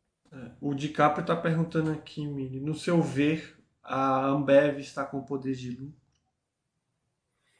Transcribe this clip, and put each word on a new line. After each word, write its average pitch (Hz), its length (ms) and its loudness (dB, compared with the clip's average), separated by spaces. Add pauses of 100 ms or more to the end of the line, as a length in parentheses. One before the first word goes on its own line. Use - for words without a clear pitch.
(300)
É, 127 200 -16 (100)
o 143 140 -2
DiCaprio 151 500 2
tá 170 100 0
perguntando 165 560 0
aqui, 151 360 -6
Mili, 135 340 -6
no 151 140 -4
seu 165 280 2
ver, 147 560 0 (240)
a 135 440 0
Ambev 139 520 6
está 135 280 -6
com 135 160 -6
poder 135 320 -4
de 127 160 -8
lucro? 135 260 -12 (1600)